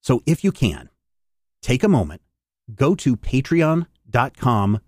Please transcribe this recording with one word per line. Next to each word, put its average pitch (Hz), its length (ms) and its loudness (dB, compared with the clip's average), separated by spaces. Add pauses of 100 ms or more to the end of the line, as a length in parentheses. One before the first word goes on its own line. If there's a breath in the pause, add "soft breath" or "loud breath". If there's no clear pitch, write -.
So 127 260 0
if 160 160 0
you 196 100 0
can, - 380 -4 (720)
take 131 200 0
a 214 60 2
moment, 92 340 0 (520)
go 135 220 2
to 123 200 0
patreon 160 720 0 (220)
dot 123 280 -2
com 104 500 0